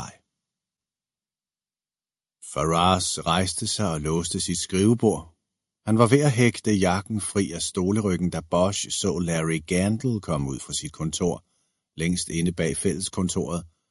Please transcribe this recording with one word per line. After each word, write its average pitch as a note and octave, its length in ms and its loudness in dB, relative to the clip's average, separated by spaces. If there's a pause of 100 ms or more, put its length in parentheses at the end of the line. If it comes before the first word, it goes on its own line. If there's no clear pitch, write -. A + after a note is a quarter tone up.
vej. - 120 -14 (2500)
Faraz E2+ 680 2 (120)
rejste F#2 360 -2
sig G#2 260 -2
og D#2 80 -6
låste E2 400 -2
sit F2 180 -4
skrivebord. G2+ 760 2 (520)
Han A2 100 2
var A#2 100 8
ved C#3 220 6
at - 20 4
hægte A#2 400 2
jakken G2 500 2
fri F#2+ 300 -2
af E2 100 -8
stoleryggen, F#2+ 680 0
da E2 120 -4
Bosch F2+ 480 0 (120)
så F2 180 -2
Larry E2 480 -2
Gandil G#2+ 540 0
komme C#2+ 280 -4
ud C2+ 100 -6
fra - 140 -12
sit D2 200 -8
kontor, D#2+ 520 -4 (500)
længst E2+ 340 -2
inde E2 220 0
bag E2 260 -2
fælleskontoret, F2 880 -4 (240)